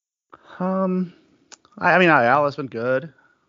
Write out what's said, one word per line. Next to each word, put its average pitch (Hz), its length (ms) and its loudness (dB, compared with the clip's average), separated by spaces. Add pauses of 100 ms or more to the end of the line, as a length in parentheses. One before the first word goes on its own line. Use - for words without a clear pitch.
(600)
Um, 185 540 -4 (640)
I, 165 160 2
I 180 60 4
mean, 180 100 4
Ayala's 139 480 2
been 143 100 -8
good. 127 460 -6 (360)